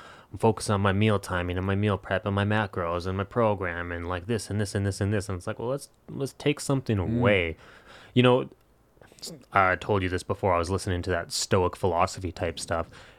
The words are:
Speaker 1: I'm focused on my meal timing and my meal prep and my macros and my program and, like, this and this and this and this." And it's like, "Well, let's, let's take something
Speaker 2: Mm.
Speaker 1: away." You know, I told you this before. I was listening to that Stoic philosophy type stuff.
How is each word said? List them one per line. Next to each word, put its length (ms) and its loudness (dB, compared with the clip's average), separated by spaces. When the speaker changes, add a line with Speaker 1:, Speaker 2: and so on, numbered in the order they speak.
Speaker 1:
I'm 60 -12
focused 320 2
on 120 2
my 100 4
meal 260 4
timing 400 -2
and 80 -2
my 100 0
meal 220 0
prep 280 -4
and 100 0
my 100 2
macros 640 -2
and 100 -4
my 60 -2
program 680 -2
and, 160 -6
like, 200 -6
this 240 -4
and 100 0
this 140 -4
and 100 0
this 160 -2
and 100 0
this." 180 -2
And 80 -6
it's 100 -12
like, 100 -8
"Well, 120 -6
let's, 200 -6
let's 300 -8
take 220 0
something 380 0
Speaker 2:
Mm. 200 0
Speaker 1:
away." 400 4
You 100 6
know, 260 6
I 240 4
told 280 0
you 60 0
this 140 -2
before. 300 0
I 60 4
was 100 -2
listening 340 -2
to 80 -4
that 200 -4
Stoic 440 0
philosophy 560 0
type 280 -4
stuff. 300 -4